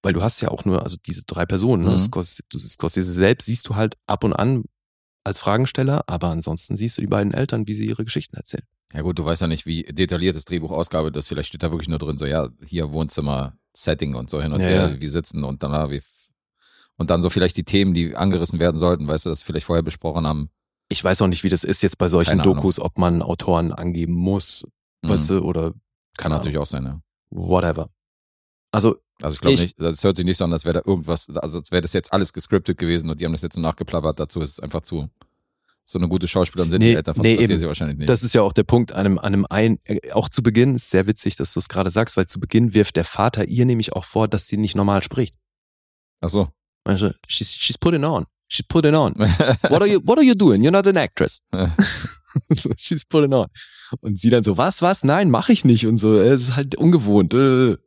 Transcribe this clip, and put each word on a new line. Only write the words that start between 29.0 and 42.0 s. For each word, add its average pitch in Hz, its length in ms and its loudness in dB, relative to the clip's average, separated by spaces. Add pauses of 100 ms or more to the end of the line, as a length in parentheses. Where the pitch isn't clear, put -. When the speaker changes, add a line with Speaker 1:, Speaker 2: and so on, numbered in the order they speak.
Speaker 2:
Also 73 140 -4
ich - 60 -14
glaub 135 120 4
Speaker 1:
ich 127 80 4
Speaker 2:
nicht, 87 180 -4
das 80 240 -4
hört 98 120 2
sich 87 100 -2
nicht 90 120 0
so 98 60 -2
an, 85 80 0
als 82 140 -4
wäre 85 80 -2
da 85 120 0
irgendwas, 85 440 -2
also 76 300 -8
als - 120 -14
wäre 90 100 0
das 82 120 -8
jetzt 92 180 -4
alles 95 220 -2
gescriptet 90 440 -2
gewesen 82 320 -2
und 78 120 -6
die 87 40 -4
haben 82 60 -2
das 80 120 -6
jetzt 85 100 -8
so 87 80 -6
nachgeplappert. 80 580 -4
Dazu 78 220 -6
ist 71 120 -6
es - 60 -14
einfach 80 220 -8
zu, 76 280 -8 (760)
so - 140 -6
eine 87 80 0
gute 85 200 0
Schauspielerin 87 440 0
sind 95 100 2
die 113 60 8
Speaker 1:
Nee, 117 80 6
Speaker 2:
Eltern 78 180 -2
von 107 100 0
Speaker 1:
nee, 113 120 6
Speaker 2:
Scorsese 104 180 4
Speaker 1:
eben. 85 140 0
Speaker 2:
wahrscheinlich 76 320 -4
nicht. 73 100 -2
Speaker 1:
Das 123 140 2
ist 120 100 0
ja 113 80 6
auch 98 120 2
der 107 100 2
Punkt, 120 280 2
an 98 140 -2
einem, 95 140 2
an - 60 -8
einem 101 220 0
ein, 107 360 2
äh, - 300 -6
auch - 140 0
zu - 140 -2
Beginn, 120 320 4
ist 123 160 -4
sehr 95 160 2
witzig, - 300 -2
dass - 180 -6
du 82 60 -2
es - 100 -6
gerade 92 220 -2
sagst, 110 260 0